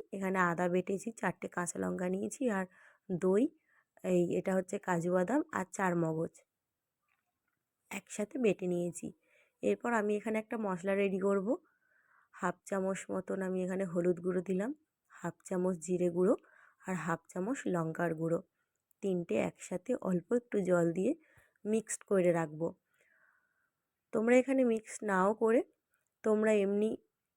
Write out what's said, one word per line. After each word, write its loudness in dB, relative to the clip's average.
এখানে -2
আদা 0
বেটেছি, 0
চারটে -4
কাঁচা -6
লঙ্কা -2
নিয়েছি -4
আর -2
দই, 2
এই 4
এটা -2
হচ্ছে -2
কাজু -2
বাদাম 2
আর -2
চার 0
মগজ -2
একসাথে -8
বেটে 2
নিয়েছি। -2
এরপর 0
আমি 0
এখানে -4
একটা -6
মশলা -2
রেডি 0
করব। 2
হাফ -4
চামচ -2
মতন -4
আমি -2
এখানে -2
হলুদ 0
গুঁড়ো -2
দিলাম, -2
হাফ -8
চামচ -2
জিরে 0
গুঁড়ো 4
আর -4
হাফ -4
চামচ -6
লঙ্কার 0
গুঁড়ো, -2
তিনটে -2
একসাথে -6
অল্প 0
একটু -2
জল 4
দিয়ে 0
মিক্সড -2
করে 4
রাখবো। -2
তোমরা 4
এখানে 4
মিক্স 0
নাও 2
করে 4
তোমরা 4
এমনি 2